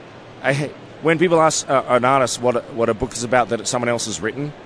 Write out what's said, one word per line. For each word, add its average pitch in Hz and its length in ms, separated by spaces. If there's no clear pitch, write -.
I 131 100
hate 139 200
when 160 160
people 170 220
ask, 156 300
uh, 135 180
an 123 160
artist 131 380
what 120 140
a, - 40
what 117 140
a 113 60
book 120 180
is 117 100
about 120 280
that 110 180
someone 120 200
else 117 180
has 98 140
written. 131 320